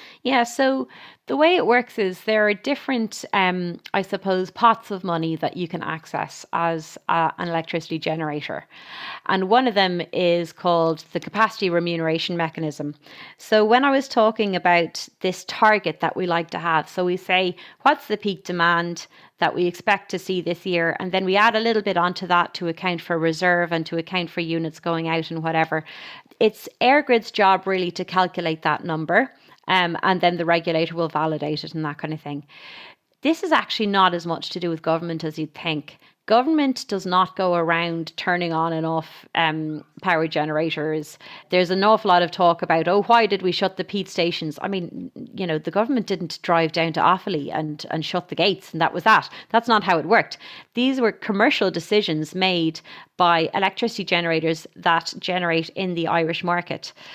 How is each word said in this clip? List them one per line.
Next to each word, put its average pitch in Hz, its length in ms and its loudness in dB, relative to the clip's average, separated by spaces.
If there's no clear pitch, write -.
Yeah, 247 220 2
so 262 420 0
the 262 100 -4
way 330 200 6
it 269 100 2
works 240 320 2
is 185 220 -2
there 214 260 2
are 208 80 2
different, 254 800 -4
um, 180 480 0
I 196 100 0
suppose, 185 480 -2
pots 226 420 2
of 185 100 -6
money 165 340 -2
that - 200 -4
you 180 100 -4
can 165 160 -8
access - 680 -8
as, 165 440 -2
uh, 165 300 2
an 175 100 -6
electricity 165 500 -4
generator. 156 680 -6
And 190 220 0
one 254 180 4
of 214 80 0
them 180 280 2
is 170 400 0
called 165 600 0
the 175 60 -4
capacity 202 520 0
remuneration 170 680 0
mechanism. 156 580 -4
So 214 260 4
when 247 200 4
I 285 60 4
was 269 160 2
talking 220 480 0
about 175 540 0
this 185 260 -4
target 208 520 2
that 165 140 -2
we 185 120 -4
like 170 240 -2
to 175 80 -8
have, 160 300 0
so 185 160 -4
we 180 120 0
say, 185 400 0
"What's 294 240 2
the 208 120 -4
peak 196 260 -6
demand 170 640 0
that - 160 0
we 175 120 2
expect 190 440 -2
to 190 80 -4
see 185 220 -4
this 170 240 -4
year?" 170 360 0
And 180 100 -6
then 185 140 0
we 185 120 2
add 214 200 4
a 220 40 0
little 220 220 0
bit 196 140 -2
onto 175 320 0
that 175 260 2
to 175 140 -6
account 170 320 -4
for 170 180 -4
reserve 170 540 2
and 165 140 -2
to 170 120 -6
account 170 320 -4
for 180 120 -6
units 165 360 -4
going 165 300 -4
out 160 240 -4
and 165 100 -6
whatever. 160 420 0
It's 220 300 2
EirGrid's 254 520 4
job 190 340 4
really 185 260 -2
to 180 120 -8
calculate 175 580 -2
that 151 220 0
number, 170 480 0
um, 175 340 2
and 185 180 2
then 175 160 2
the 165 100 -4
regulator 165 480 0
will 165 140 -2
validate 151 560 -4
it 160 100 -14
and 156 100 -6
that 147 140 -8
kind 156 140 -8
of 156 80 -8
thing. 143 240 -12
This 320 200 0
is 339 100 -2
actually - 340 0
not 190 280 4
as 170 120 -6
much 165 240 -6
to 180 100 -8
do 175 100 -2
with 160 120 -6
government 165 400 -2
as 156 160 -6
you'd 156 160 -8
think. 156 440 -8
Government 269 600 2
does 196 200 -6
not 180 280 2
go 180 200 2
around 165 640 -2
turning 175 360 -2
on 165 200 0
and 160 140 -2
off, 160 480 -6
um, 156 500 -2
power 165 280 0
generators. 156 880 -2
There's 180 200 2
an 190 120 2
awful 214 260 4
lot 175 140 6
of 165 80 0
talk 170 320 4
about, 165 260 2
"Oh, 202 140 4
why 233 240 6
did 190 160 0
we 180 100 2
shut 190 240 -2
the 180 80 -6
Peat 190 240 -6
stations?" 170 540 -2
I - 60 -4
mean, 185 420 -8
you 190 120 -6
know, 160 120 -2
the 160 140 -6
government 233 340 0
didn't 175 360 -6
drive 165 300 2
down 165 220 0
to 170 60 -2
Offaly 170 520 0
and, 151 380 -6
and 160 140 -4
shut - 240 -6
the 160 80 -10
gates 175 360 0
and 160 80 -4
that 165 140 2
was 170 100 -6
that. 208 240 4
That's 233 180 2
not 214 160 2
how 175 140 2
it 147 80 -2
worked. 196 320 2
These 262 260 0
were 220 120 2
commercial 208 580 0
decisions 165 640 -2
made 175 460 0
by 170 360 4
electricity 196 520 -2
generators 165 640 0
that 170 420 0
generate 170 520 -2
in 185 240 -6
the 165 120 -2
Irish 165 380 0
market. 175 480 -4